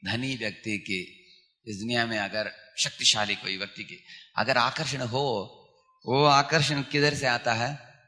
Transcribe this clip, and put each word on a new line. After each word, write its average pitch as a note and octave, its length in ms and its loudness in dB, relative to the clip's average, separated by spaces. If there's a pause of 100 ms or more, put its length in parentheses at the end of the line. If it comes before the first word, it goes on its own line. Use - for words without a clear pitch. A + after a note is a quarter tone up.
धनी B2+ 300 -2
व्यक्ति A2 420 -6
की, - 520 -6 (360)
इस G#2+ 120 -10
दुनिया A#2 280 0
में A2 140 -2
अगर G2+ 320 -4 (280)
शक्तिशाली G#2 560 0
कोई F#2+ 220 -8
व्यक्ति G2+ 260 -10
की D2 200 -18 (320)
अगर B2 220 2
आकर्षण C3 440 0
हो, B2 220 -2 (840)
वो C#3 200 4
आकर्षण C#3+ 580 4
किधर D3 300 2
से C#3 140 -2
आता A#2+ 260 0
है? B2+ 540 -6